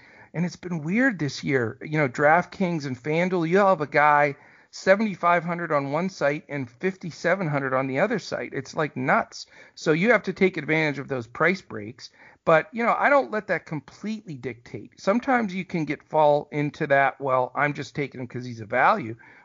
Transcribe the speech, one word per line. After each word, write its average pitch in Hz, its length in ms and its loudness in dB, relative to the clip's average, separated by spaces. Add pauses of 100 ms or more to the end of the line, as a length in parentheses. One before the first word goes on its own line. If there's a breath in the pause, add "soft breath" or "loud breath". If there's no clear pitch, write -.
(340 loud breath)
and 170 120 -2
it's 170 100 -6
been 170 260 -8
weird 202 380 0
this 143 240 -4
year, 131 380 0
you 151 160 -6
know, 151 100 4
DraftKings 160 800 2
and 127 120 -6
FanDuel, 170 520 -2
you'll 196 180 4
have 185 140 4
a 147 60 -4
guy 147 480 4 (340 soft breath)
seventy-five 185 720 2
hundred 170 280 -4
on 139 200 0
one 170 180 -2
site 151 400 -2
and 139 200 -6
fifty-seven 185 760 -4
hundred 139 260 -2
on 135 140 0
the 131 120 -2
other 208 200 0
site. - 340 -8
It's, - 220 -10
like, 151 220 -4
nuts. 151 480 -2 (300 loud breath)
So - 160 0
you 175 200 4
have 214 120 2
to 185 100 -4
take 185 240 2
advantage 151 420 -2
of 127 80 -10
those 127 200 -6
price 180 340 0
breaks. - 480 -14 (360 soft breath)
But, 160 260 4
you 233 140 -4
know, 196 120 2
I 208 120 2
don't 269 220 2
let 208 160 -4
that 165 180 -4
completely 190 720 -10
dictate. 120 640 -14
Sometimes 240 520 0
you 185 120 -6
can 170 180 -4
get, 143 200 -6
fall 147 480 2
into 147 360 -4
that, 139 320 2
"Well, 131 360 0
I'm 147 180 0
just 143 200 -12
taking 131 280 -8
him 123 60 -10
'cause 123 180 -10
he's 117 160 -12
a 110 40 -12
value." 127 520 0 (280 loud breath)